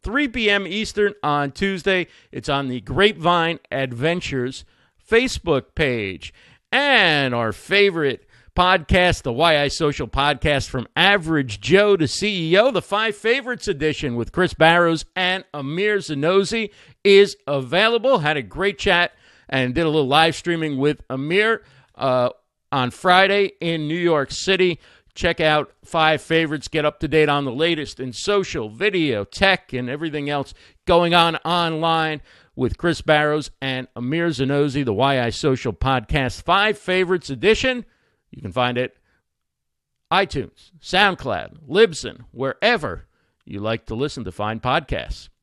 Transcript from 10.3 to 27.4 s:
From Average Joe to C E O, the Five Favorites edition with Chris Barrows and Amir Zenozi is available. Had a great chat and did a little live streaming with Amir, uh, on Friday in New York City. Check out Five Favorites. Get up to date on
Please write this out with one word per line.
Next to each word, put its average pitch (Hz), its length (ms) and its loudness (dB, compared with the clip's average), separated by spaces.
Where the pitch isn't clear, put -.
From 123 180 -6
Average 156 640 0
Joe 196 340 4
to 160 140 0
C 185 420 -2
E 185 60 6
O, 247 140 4
the 190 100 -2
Five 208 340 -2
Favorites 240 540 -2
edition 147 480 -2
with 113 160 -6
Chris - 200 0
Barrows 165 520 4
and 185 380 -2
Amir 170 460 -4
Zenozi 190 720 0
is 196 320 8
available. 202 720 0
Had 151 160 0
a 143 60 -4
great 143 360 -4
chat 175 360 2
and 127 260 -2
did 160 120 2
a 156 40 2
little 147 180 2
live 156 280 4
streaming 160 420 -4
with 143 320 0
Amir, 185 540 -2
uh, 127 360 0
on 127 220 -2
Friday 196 680 2
in 165 260 -4
New 156 80 -4
York 165 340 0
City. 180 480 0
Check 170 240 -2
out 151 320 2
Five 156 360 0
Favorites. 160 460 -2
Get 156 160 -2
up 147 160 -2
to 160 80 -6
date 151 220 4
on 143 160 0